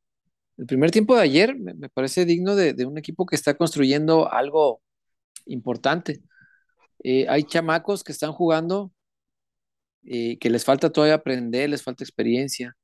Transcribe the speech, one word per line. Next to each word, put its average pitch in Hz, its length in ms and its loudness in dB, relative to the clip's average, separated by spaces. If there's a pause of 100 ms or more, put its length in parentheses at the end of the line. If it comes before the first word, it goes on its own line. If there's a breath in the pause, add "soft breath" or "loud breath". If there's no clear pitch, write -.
(580)
El 127 100 -14
primer 143 240 2
tiempo 220 240 4
de 226 80 6
ayer 180 360 4
me, 180 160 -12
me 147 140 -16
parece 135 360 -2
digno 180 300 0
de, 175 180 2
de 127 120 -4
un 143 120 -8
equipo 165 280 -6
que 170 100 -4
está 147 200 0
construyendo 151 760 2
algo 143 500 0 (680)
importante. 135 760 -4 (840 soft breath)
Eh, 131 260 0
hay 147 140 2
chamacos 165 600 -2
que - 100 -16
están 156 200 -8
jugando 170 580 -2 (1120)
eh, 117 340 -6
que 120 100 -2
les 117 160 0
falta 139 260 2
todavía 151 240 4
aprender, 127 540 -2
les 143 140 -6
falta 127 200 -12
experiencia 123 800 -4